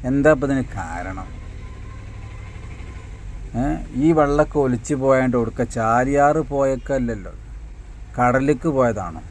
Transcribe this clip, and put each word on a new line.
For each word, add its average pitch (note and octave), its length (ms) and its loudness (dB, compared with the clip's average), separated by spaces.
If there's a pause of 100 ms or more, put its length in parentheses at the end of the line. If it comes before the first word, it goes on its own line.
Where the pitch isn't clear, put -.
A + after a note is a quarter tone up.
എന്താ C#3 260 6
ഇപ്പം B2+ 120 -2
ഇതിന് C3+ 160 0 (100)
കാരണം? F#2 540 -8 (2250)
ഏ? - 20 0 (400)
ഈ D#3 40 6 (100)
വെള്ളമൊക്കെ D3 460 4
ഒലിച്ച് B2+ 400 0
പോയാണ്ട് C3 380 4
ഒടുക്ക A2+ 200 -2 (160)
ചാലിയാറ് C#3 640 4 (100)
പോയൊക്കെയല്ലല്ലോ, B2+ 840 -2 (840)
കടലിലേക്ക് C3 600 4
പോയതാണോ? G2+ 540 0